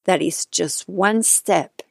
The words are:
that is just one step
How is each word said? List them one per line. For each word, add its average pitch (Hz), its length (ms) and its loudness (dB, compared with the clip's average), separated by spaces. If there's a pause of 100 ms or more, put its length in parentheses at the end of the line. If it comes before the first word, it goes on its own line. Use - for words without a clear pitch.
that 180 180 2
is - 240 -4
just - 420 -4
one 202 320 0
step - 680 0